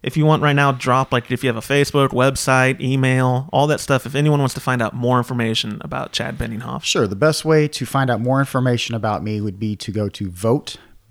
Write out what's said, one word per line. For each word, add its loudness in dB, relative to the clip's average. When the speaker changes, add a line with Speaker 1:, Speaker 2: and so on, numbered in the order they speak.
Speaker 1:
if -6
you 2
want 4
right 2
now, 4
drop, 0
like, -2
if -4
you 0
have -2
a -8
Facebook, 2
website, 2
email, 2
all 4
that 0
stuff. 0
If -8
anyone 4
wants 0
to -8
find -2
out -2
more 0
information -2
about -8
Chad -6
Benninghoff. -8
Speaker 2:
Sure. 2
The -2
best 2
way 4
to -6
find 0
out 0
more 2
information 0
about -2
me -4
would -6
be -2
to -10
go -2
to -6
vote -2